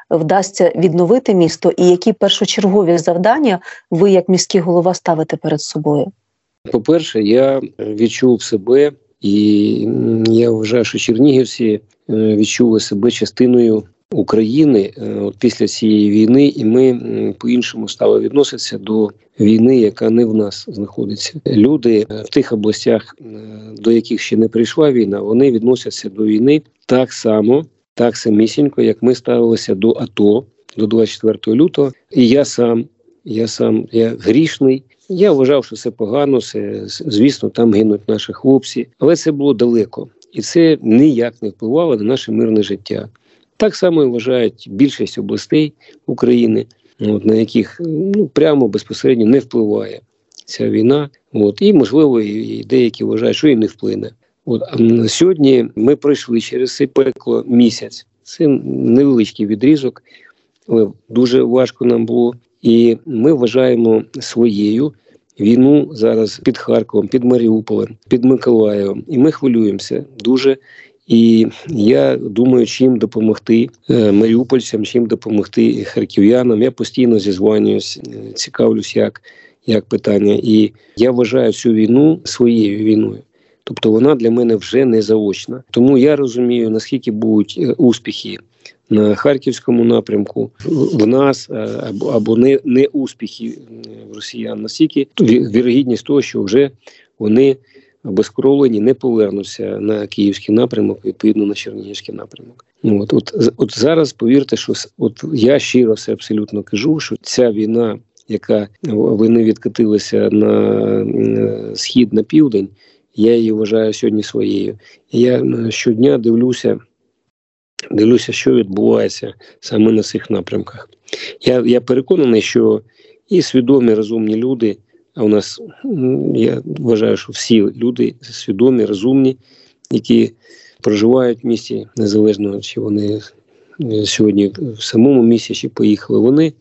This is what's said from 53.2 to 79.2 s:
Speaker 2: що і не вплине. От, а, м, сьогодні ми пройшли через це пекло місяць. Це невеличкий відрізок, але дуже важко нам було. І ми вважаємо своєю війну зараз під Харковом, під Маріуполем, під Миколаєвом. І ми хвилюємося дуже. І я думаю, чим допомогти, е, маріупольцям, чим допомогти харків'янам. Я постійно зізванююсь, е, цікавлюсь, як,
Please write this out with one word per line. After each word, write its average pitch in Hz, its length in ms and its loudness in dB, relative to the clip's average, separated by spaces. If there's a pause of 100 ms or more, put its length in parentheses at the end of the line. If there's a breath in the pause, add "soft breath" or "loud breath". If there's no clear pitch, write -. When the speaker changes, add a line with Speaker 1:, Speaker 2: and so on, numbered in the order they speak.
Speaker 2:
що 151 100 0
і 135 80 4
не 110 100 0
вплине. 104 460 -8 (340)
От, 113 220 -4
а, - 120 -14
м, 113 300 4
сьогодні 139 560 2 (100)
ми 120 200 2
пройшли 127 460 -2
через 127 340 -6
це 139 120 -2
пекло 120 600 -2
місяць. 120 580 0 (180)
Це - 240 -2
невеличкий 131 1000 0
відрізок, 127 580 0 (640 soft breath)
але 110 200 2 (220)
дуже 123 340 2
важко 120 420 0
нам 117 200 2
було. 120 280 0 (280)
І 117 440 4
ми 135 280 0
вважаємо 117 680 2 (160)
своєю 117 760 0 (460 soft breath)
війну 127 520 4
зараз 113 520 -2
під 123 140 0
Харковом, 110 500 -2
під 123 160 -2
Маріуполем, 110 720 0 (100)
під 123 180 0
Миколаєвом. 107 800 2
І 147 100 -4
ми 147 140 4
хвилюємося 117 760 -2 (140)
дуже. 131 380 0 (500 soft breath)
І 113 400 4 (220 loud breath)
я 131 480 2
думаю, 120 480 2
чим 127 320 0
допомогти, 110 720 0 (200)
е, 113 220 2
маріупольцям, 113 720 2
чим 120 200 -2
допомогти 110 800 -2
харків'янам. 113 800 2
Я 131 100 2
постійно 120 480 0
зізванююсь, 104 880 0
е, 107 260 -16
цікавлюсь, 110 640 -2
як, - 260 -2 (440 soft breath)